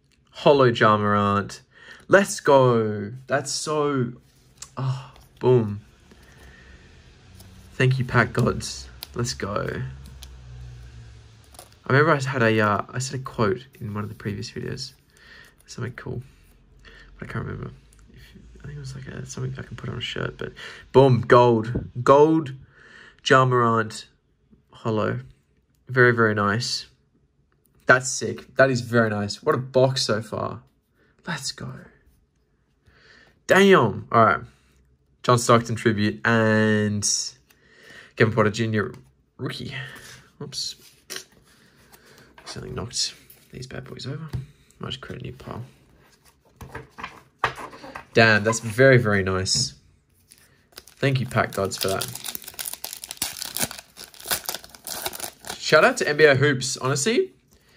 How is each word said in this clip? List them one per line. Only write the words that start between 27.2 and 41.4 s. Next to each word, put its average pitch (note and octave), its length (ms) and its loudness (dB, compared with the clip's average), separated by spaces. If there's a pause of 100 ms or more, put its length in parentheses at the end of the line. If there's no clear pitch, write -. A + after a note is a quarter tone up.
That's C3 240 2
sick. - 460 -8
That C3+ 140 4
is A#2+ 120 -2
very A2 280 0
nice. G#2 340 -6
What D3+ 120 2
a - 20 -2
box C3 460 0
so G#2+ 180 -2
far. - 420 -10 (600)
Let's D3+ 260 -8
go. - 200 -14 (1700)
Damn. D#3 680 4
All A2+ 140 6
right. E2+ 160 2 (840)
John B2 140 4
Stockton A#2 380 2
tribute G#2 500 0
and G#2+ 840 2 (1080)
Kevin A2 160 2
Porter G#2+ 180 2
Junior A2 420 -4 (440)
rookie. - 360 -10 (680)
Oops. - 340 -10 (1700)